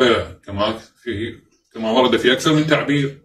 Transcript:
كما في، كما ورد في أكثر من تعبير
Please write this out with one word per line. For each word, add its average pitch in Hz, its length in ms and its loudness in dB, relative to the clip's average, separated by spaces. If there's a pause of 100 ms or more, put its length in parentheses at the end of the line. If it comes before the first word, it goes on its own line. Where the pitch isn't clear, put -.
(460)
كما 208 340 -4 (240)
في، 113 360 -8 (340)
كما 220 180 -4
ورد 123 260 4
في - 140 2
أكثر 165 220 0
من 151 140 2
تعبير 143 580 0